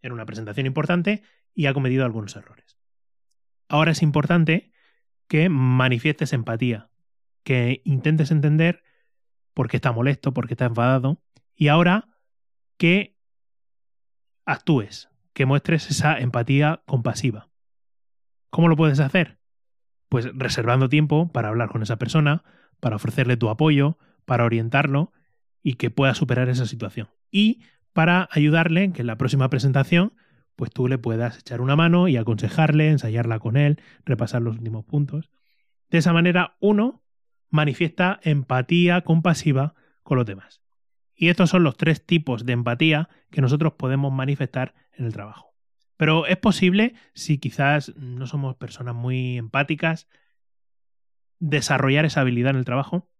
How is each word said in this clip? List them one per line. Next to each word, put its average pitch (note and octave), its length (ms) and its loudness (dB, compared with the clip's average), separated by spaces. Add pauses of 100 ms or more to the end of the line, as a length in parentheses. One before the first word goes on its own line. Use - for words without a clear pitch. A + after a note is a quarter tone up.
Era B2 100 -12
una A2+ 140 -12
presentación A2 400 -8
importante E3+ 560 -2 (320)
y D3+ 120 -2
ha C3+ 80 0
cometido C3 300 0
algunos A2 320 -6
errores. - 400 -20 (920)
Ahora D#3 240 2
es D3+ 100 0
importante D#3+ 720 2 (560)
que D#3+ 200 2
manifiestes B2+ 840 0
empatía, A#2 580 -4 (520)
que B2+ 420 -2
intentes D3+ 460 0
entender D#3 520 2 (720)
por B2 140 -2
qué B2 100 -2
está C3 140 0
molesto, C3 400 -2
por A#2+ 140 -4
qué B2+ 80 -8
está B2 120 -2
enfadado, B2+ 560 0 (320)
y D3 140 0
ahora F3 400 2 (680)
que F3+ 400 0 (1300)
actúes, - 640 -2 (240)
que C3+ 140 0
muestres D3 440 0
esa D3+ 280 0
empatía C3 680 0
compasiva. A#2 600 -4 (1040)
¿Cómo E3+ 180 4
lo D#3+ 80 6
puedes D3+ 240 2
hacer? D#3 380 0 (680)
Pues B2 260 -2
reservando B2+ 540 0
tiempo D3+ 440 2
para A2 160 -4
hablar A2+ 200 -2
con A2+ 140 -6
esa A2 140 -4
persona, D3 480 0 (340)
para A2 180 -4
ofrecerle A#2+ 400 -2
tu A#2 120 0
apoyo, C#3+ 500 2 (260)
para A#2+ 200 0
orientarlo C3+ 680 0 (500)
y C3 120 -2
que A#2+ 160 -4
pueda C3+ 240 2
superar B2 340 -2
esa B2+ 180 -2
situación. A2+ 420 -10 (220)
Y G#3+ 320 0 (300)
para F3 380 2
ayudarle E3 540 2
en F#3+ 80 -2
que D#3+ 80 -10
en A#2+ 80 -4
la A2 100 -6
próxima C3 320 0
presentación, C#3 600 0 (440)
pues, G#2+ 140 -8
tú B2 180 -4
le B2+ 100 -2
puedas A#2 400 -6
echar A#2+ 220 -12
una C3+ 160 0
mano E3+ 320 4
y C#3 80 2
aconsejarle, D3+ 720 2
ensayarla A2+ 480 -2
con A2 180 -4
él, D3 240 2 (240)
repasar A#2+ 380 -2
los A2+ 140 -4
últimos A2+ 280 -10
puntos. D3 460 -4 (600)
De E3+ 80 2
esa E3+ 140 4
manera, F3 480 2
uno G#3+ 440 0 (460)
manifiesta D#3+ 720 0
empatía E3 800 2
compasiva D#3+ 720 0 (280)
con C#3 140 -2
los B2 100 0
demás. - 360 -16 (520)
Y E3 140 2
estos F3 220 2
son F3+ 120 4
los D3 140 2
tres D#3+ 280 0
tipos C3+ 400 -2
de B2 100 -2
empatía C3+ 540 0 (220)
que - 100 -4
nosotros C#3+ 340 0
podemos C#3 380 -2
manifestar C3 600 -4 (180)
en - 140 -10
el A2 60 -6
trabajo. G#2+ 420 -16 (420)
Pero D#3+ 300 2
es F#3 100 0
posible, G3+ 580 2 (200)
si - 240 -2
quizás C#3 580 -2
no B2+ 300 -12
somos C3+ 300 -6
personas B2 380 -12
muy B2+ 440 -4
empáticas, C#3+ 720 -4 (1300)
desarrollar C#3+ 640 0
esa D3 180 0
habilidad B2 280 0
en C3+ 60 0
el B2+ 80 -2
trabajo. C#3 560 -6